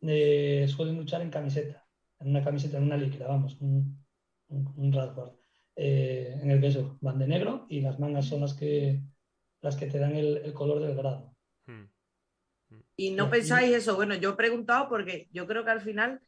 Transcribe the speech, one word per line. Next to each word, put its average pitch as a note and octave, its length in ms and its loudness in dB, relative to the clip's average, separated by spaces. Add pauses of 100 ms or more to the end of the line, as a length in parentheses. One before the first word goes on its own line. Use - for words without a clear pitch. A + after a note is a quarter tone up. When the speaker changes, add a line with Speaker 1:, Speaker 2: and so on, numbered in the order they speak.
Speaker 1:
eh, D3 680 4
suelen D#3+ 280 0
luchar E3 240 -4
en E3+ 100 -4
camiseta, D3 560 -4 (340)
en C#3 80 -4
una C#3 140 2
camiseta, C#3+ 360 -2
en C#3 60 2
una D3 120 2
licra, C3+ 300 -4
vamos, C3+ 340 -2
un, C#3 420 0 (460)
un, C#3 280 -4
un C#3 160 2
rasguard, B2+ 400 -4 (420)
eh, C3 680 0
en C#3 80 0
el C#3 100 8
que C#3 80 4
eso, - 340 0
van C#3 160 -2
de C3 100 0
negro F3+ 400 -2
y D3 140 -4
las C3+ 160 -2
mangas C#3+ 280 -2
son D3 140 -2
las C#3+ 140 -2
que, C#3+ 480 0 (580)
las C#3+ 160 -4
que C#3+ 100 -6
te C#3 120 -4
dan D3 180 2
el, D3 220 0
el D3 160 -8
color D3 260 0
del C#3+ 160 -2
grado. C3+ 380 -6 (320)
Speaker 2:
Hmm. A2 180 -16 (840)
Hmm. A2 100 -20 (160)
Speaker 3:
Y F#3+ 140 -2
no G3 140 0
Speaker 1:
Y - 20 0
aquí A#3 100 4
Speaker 3:
pensáis A#3+ 380 4
eso, G#3 220 2
bueno, G3+ 180 0
yo F#3+ 160 0
he G3 60 -4
preguntado A#3 520 2
porque F#3 440 -6
yo F3 140 -8
creo A3 160 -4
que A3+ 100 0
al A3 100 -2
final A3 460 -4